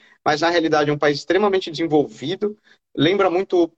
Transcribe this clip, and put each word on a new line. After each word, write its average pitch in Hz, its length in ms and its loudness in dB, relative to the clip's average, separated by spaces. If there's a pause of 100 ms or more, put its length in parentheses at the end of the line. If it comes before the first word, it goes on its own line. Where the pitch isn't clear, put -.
(260)
mas 151 160 0
na 165 80 2
realidade 160 400 2
é 147 40 0
um 147 40 -2
país 147 220 0
extremamente 190 520 0
desenvolvido, 165 880 -2 (400)
lembra 185 320 2
muito 175 380 0 (100)